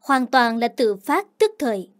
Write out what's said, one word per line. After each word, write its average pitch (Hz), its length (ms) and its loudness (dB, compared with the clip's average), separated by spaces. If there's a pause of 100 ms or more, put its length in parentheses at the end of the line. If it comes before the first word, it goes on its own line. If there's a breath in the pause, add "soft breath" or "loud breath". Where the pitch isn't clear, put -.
hoàn 262 260 0
toàn 240 300 0
là 233 120 -2
tự 226 280 0
phát 302 300 -4 (120)
tức 427 200 4
thời. 202 300 -4 (120)